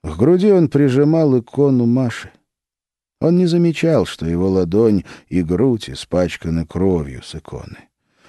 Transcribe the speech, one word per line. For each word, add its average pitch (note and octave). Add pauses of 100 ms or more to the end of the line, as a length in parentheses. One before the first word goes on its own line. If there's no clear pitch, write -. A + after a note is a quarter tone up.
К D#2
груди F3+
он E3+
прижимал C#3+
икону C3
Маши. A#2+ (920)
Он E3+
не F3+
замечал, E3
что -
его F2
ладонь F#2+ (240)
и F2+
грудь G2+
испачканы E2
кровью E2
с -
иконы. - (400)